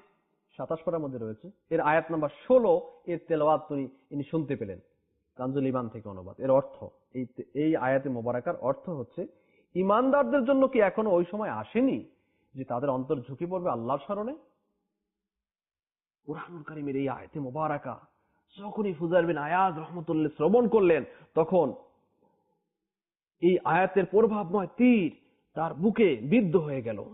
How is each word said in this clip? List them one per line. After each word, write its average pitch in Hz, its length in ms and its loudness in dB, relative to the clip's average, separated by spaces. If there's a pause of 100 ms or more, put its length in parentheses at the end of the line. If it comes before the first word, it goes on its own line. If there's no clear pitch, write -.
(580)
সাতাশ 151 260 -6
পারার 165 160 -4
মধ্যে 135 180 -8
রয়েছে, 110 340 -10 (180)
এর 160 100 0
আয়াত 156 320 2
নাম্বার 151 180 -2 (180)
ষোলো, 214 580 4
এর 170 220 -6
তেলাওয়াত 151 420 2
তিনি, 139 180 -4 (240)
ইনি 143 120 -6
শুনতে 143 320 -4
পেলেন। 98 240 -10 (560)
কানজুল 131 320 -4
ঈমান 123 220 -2
থেকে 107 200 -14
অনুবাদ। 92 300 -14
এর 131 120 0
অর্থ, 139 320 2 (300)
এই 127 120 -6
তে-, - 280 -14
এই 156 220 0
আয়াতে 135 340 0
মোবারকার 123 460 -4
অর্থ 135 340 -4
হচ্ছে, 160 380 -8 (460)
ইমানদারদের 240 720 2
জন্য 269 220 4
কি 254 120 0
এখনো 214 300 2
ওই 175 220 2
সময় 208 180 -6
আসেনি 135 540 -2 (500)
যে 131 100 -10
তাদের 127 260 -4
অন্তর 131 320 -2
ঝুঁকে 139 240 -10
পড়বে 180 240 -4
আল্লাহর 123 300 -2
স্মরণে? 214 360 -8 (1900)
কোরআনুল 160 380 -12
করিমের 143 320 -8
এই 139 140 -2
আয়াতে 123 300 -12
মোবারকা 139 600 -6 (580)
যখনই 208 360 -6
ফুজাইল 170 320 2
বিন 170 120 0
আয়াজ 165 420 0
রহমতুল্লাহ 156 560 -4
শ্রবণ 214 320 4
করলেন, 175 360 4 (320)
তখন 160 380 2 (1700)
এই 180 220 6
আয়াতের 185 420 2
প্রভাবময় 202 600 0 (100)
তীর 233 400 4 (360)
তার 160 200 -4
বুকে 185 480 4
বিদ্ধ 175 340 2
হয়ে 147 260 -2
গেল। 110 220 -8 (100)